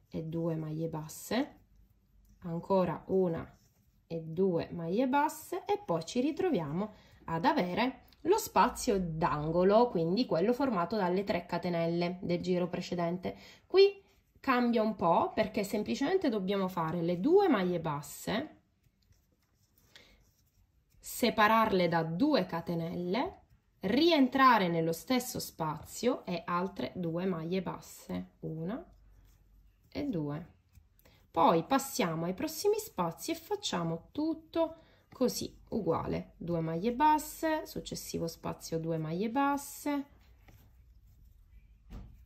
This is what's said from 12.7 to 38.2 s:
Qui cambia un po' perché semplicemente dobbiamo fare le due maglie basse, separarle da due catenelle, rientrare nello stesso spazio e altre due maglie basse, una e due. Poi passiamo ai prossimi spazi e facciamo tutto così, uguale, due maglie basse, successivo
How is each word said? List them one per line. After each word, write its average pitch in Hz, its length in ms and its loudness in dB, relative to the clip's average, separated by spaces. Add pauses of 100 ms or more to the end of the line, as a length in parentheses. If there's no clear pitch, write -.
Qui 392 340 6 (380)
cambia 240 440 2
un 220 120 0
po' 185 380 4
perché 214 320 0
semplicemente 277 640 0
dobbiamo 196 400 0
fare 170 340 -2
le 170 160 0
due 359 300 6
maglie 180 320 2
basse, 165 720 -6 (2500)
separarle 214 840 2
da 165 140 2
due 185 440 0
catenelle, 175 920 -4 (420)
rientrare 254 880 4
nello 165 240 0
stesso - 480 -4
spazio - 840 -4
e 175 180 -4
altre 185 500 -4
due 170 300 -4
maglie 180 380 -4
basse, - 800 -10
una 165 440 -8 (1080)
e 277 140 -6
due. 160 500 -6 (760)
Poi 196 340 6
passiamo 170 640 0
ai 185 80 -2
prossimi 403 440 0
spazi 175 520 -4
e 330 40 -2
facciamo 180 800 -4
tutto 320 640 -4 (340)
così, - 480 -2 (120)
uguale, 170 640 -4
due 170 240 -4
maglie 165 320 -2
basse, 302 760 2
successivo - 600 -8